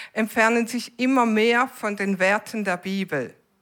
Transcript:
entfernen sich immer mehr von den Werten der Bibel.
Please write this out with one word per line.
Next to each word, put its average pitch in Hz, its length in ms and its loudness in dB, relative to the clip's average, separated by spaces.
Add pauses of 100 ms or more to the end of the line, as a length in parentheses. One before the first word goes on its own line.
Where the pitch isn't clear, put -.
(140)
entfernen 226 540 2
sich - 320 -8
immer 254 260 2
mehr 233 420 2
von 214 280 -8
den 196 240 -2
Werten 208 440 0
der 180 140 -2
Bibel. 185 560 -4 (280)